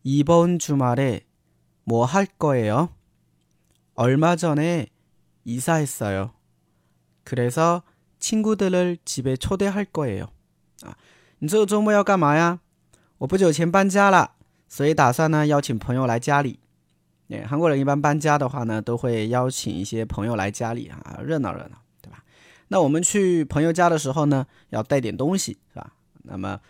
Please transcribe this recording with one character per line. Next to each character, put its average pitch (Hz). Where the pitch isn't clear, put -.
이번 170
주말에 131
뭐 117
할 190
거 143
예 110
요? 139
얼 127
마 170
전 160
에 160
이 120
사 160
했 139
어 101
요. 98
그 -
래 123
서 170
친 220
구 214
들 190
을 180
집 -
에 131
초 -
대 196
할 196
거 147
예 92
요. 95
아, -
你 147
这 196
个 214
周 208
末 214
要 202
干 196
嘛 147
呀？ 170
我 131
不 190
久 185
前 165
搬 196
家 202
了， 180
所 -
以 156
打 135
算 160
呢， 151
邀 143
请 135
朋 123
友 131
来 120
家 143
里。 127
예, 107
한 143
국 165
人 139
一 135
般 143
搬 147
家 147
的 139
话 131
呢， 110
都 117
会 113
邀 127
请 107
一 90
些 113
朋 104
友 117
来 98
家 113
里 120
啊， -
热 156
闹 98
热 -
闹， -
对 -
吧？ -
那 196
我 151
们 156
去 180
朋 147
友 165
家 175
的 165
时 135
候 151
呢， 135
要 110
带 139
点 104
东 151
西， -
是 -
吧？ -
那 95
么 95